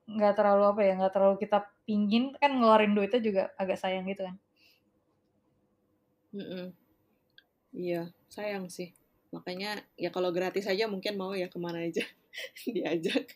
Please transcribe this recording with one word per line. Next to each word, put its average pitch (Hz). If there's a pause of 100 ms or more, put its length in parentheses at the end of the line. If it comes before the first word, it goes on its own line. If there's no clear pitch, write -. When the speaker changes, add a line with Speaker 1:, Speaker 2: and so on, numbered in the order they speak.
(140)
Speaker 1:
nggak 208
terlalu, 202
apa 208
ya, 190
nggak 190
terlalu 196
kita 208 (240)
pingin, 208 (140)
kan 285
ngeluarin 214
duitnya 208
juga 208 (160)
agak 185
sayang 185
gitu 190
kan. 185 (2000)
Speaker 2:
Mm-mm. 185 (1040)
Iya, 175 (160)
sayang 202
sih. 175 (400)
Makanya, 185 (160)
ya 170
kalau 180
gratis 185
aja 202
mungkin 202
mau 190
ya 185
kemana 170
aja 165 (320)
<laughs> -
diajak. 170